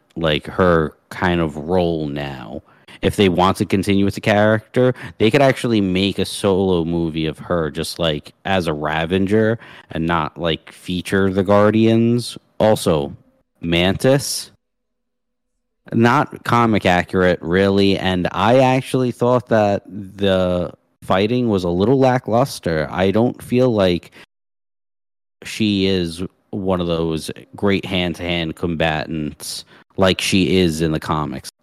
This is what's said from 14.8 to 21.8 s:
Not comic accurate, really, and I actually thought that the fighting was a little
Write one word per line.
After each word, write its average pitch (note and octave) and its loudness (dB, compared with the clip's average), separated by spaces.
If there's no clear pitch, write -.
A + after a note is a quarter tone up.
Not A#2 2
comic A#2 2
accurate, F2+ 2
really, G2 2
and F#2 -2
I A2 2
actually B2+ 0
thought B2 0
that G#2 2
the F#2+ -2
fighting A2 0
was F#2+ 0
a F2+ -2
little G2+ 2